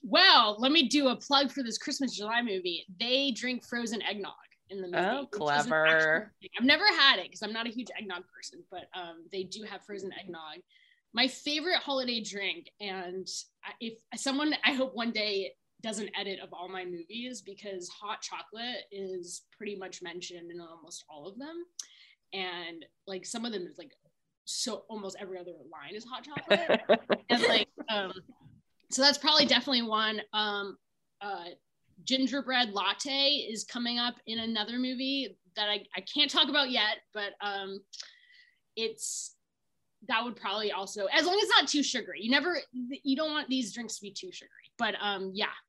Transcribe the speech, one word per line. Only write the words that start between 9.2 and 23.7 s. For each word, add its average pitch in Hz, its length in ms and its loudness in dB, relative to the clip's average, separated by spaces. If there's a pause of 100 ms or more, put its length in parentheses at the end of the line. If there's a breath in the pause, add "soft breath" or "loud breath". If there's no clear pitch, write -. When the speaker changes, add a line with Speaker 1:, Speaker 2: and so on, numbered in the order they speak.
Speaker 1:
they 190 120 -4
do 185 200 -10
have 202 220 -12
frozen 196 280 -8
eggnog. 165 460 -12 (540 soft breath)
My 240 140 4
favorite 302 500 0
holiday 247 440 -2
drink, 190 480 -6 (120)
and 190 460 -6 (360)
I, 196 160 -12
if 226 220 -10 (180)
someone, 285 360 0 (100)
I 277 80 6
hope 254 200 0
one 233 180 -2
day 208 440 -2 (260)
does 220 180 -6
an 196 160 -4
edit 196 240 -4
of 175 140 -14
all 175 140 -10
my 185 180 -8
movies 202 560 -10
because 196 480 -10
hot - 320 -10
chocolate 214 680 -8
is 185 600 -8
pretty 208 240 -8
much 185 260 -12
mentioned 175 500 -10
in 170 80 -12
almost 165 480 -16
all 151 200 -14
of 202 100 -14
them. 330 280 -12 (680 loud breath)
And, 175 520 -6 (200)
like, 190 200 -8
some 233 200 -6
of 240 60 -4
them 185 160 -4
is, - 100 -16